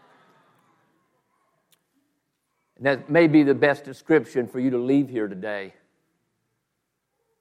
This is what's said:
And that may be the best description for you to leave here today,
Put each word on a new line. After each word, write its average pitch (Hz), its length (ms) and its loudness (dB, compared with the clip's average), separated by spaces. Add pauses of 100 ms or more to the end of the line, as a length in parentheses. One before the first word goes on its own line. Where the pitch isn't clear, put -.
(2750)
And 120 100 -6
that 139 240 -2
may 165 160 4
be 151 160 4
the 139 100 4
best 139 300 0
description 135 640 -2
for 127 140 -10
you 131 100 0
to 123 80 -2
leave 131 300 0
here 113 180 -6
today, 98 480 -10 (1700)